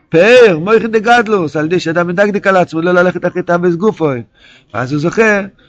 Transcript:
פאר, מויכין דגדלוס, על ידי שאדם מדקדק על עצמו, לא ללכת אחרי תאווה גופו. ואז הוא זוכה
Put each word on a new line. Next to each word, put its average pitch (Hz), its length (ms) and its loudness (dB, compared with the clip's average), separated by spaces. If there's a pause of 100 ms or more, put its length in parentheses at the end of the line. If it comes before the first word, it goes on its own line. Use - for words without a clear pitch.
פאר, 202 500 6
מויכין 214 320 0
דגדלוס, 214 640 0
על 151 100 -2
ידי 170 140 -2
שאדם 175 280 -2
מדקדק 202 400 -2
על 190 80 2
עצמו, 165 260 -2
לא 175 100 0
ללכת 180 340 0
אחרי 180 180 -6
תאווה 175 260 -2
גופו. 165 400 -2 (640)
ואז 127 180 -6
הוא 147 100 -4
זוכה 202 400 0 (280)